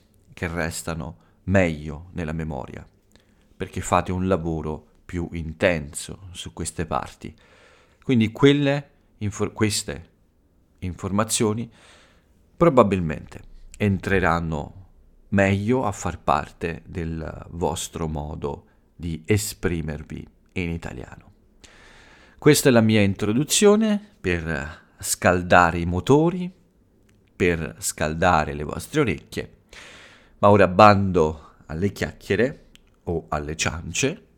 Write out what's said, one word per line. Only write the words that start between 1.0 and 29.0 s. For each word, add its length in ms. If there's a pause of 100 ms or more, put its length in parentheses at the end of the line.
meglio 680
nella 200
memoria, 540 (680)
perché 240
fate 320
un 140
lavoro 600 (180)
più 280
intenso 1000
su 200
queste 340
parti. 480 (680)
Quindi 300
quelle 580 (280)
infor-, 340
queste 560 (720)
informazioni 880 (880)
probabilmente 840 (340)
entreranno 1040 (500)
meglio 540
a 80
far 260
parte 680
del 640
vostro 580
modo 580 (280)
di 300
esprimervi 1040 (240)
in 180
italiano. 580 (1120)
Questa 300
è 40
la 80
mia 220
introduzione 1000 (200)
per 680 (100)
scaldare 800
i 80
motori, 640 (840)
per 420
scaldare 760
le 100
vostre 360